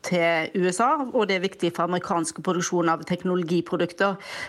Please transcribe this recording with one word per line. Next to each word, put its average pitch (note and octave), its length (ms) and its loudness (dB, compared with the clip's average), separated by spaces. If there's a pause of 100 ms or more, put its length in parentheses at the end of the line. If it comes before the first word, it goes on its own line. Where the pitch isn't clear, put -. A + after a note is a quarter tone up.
til E3+ 640 0
U F3+ 60 2
S F3+ 100 -4
A, C#4 240 2
og A#3 240 0
det F#3 160 0
er G3 60 0
viktig F3 260 -2
for E3+ 80 0
amerikansk F3 580 -2
produksjon E3+ 460 0
av D#3+ 160 0
teknologiprodukter. F3+ 1120 0 (320)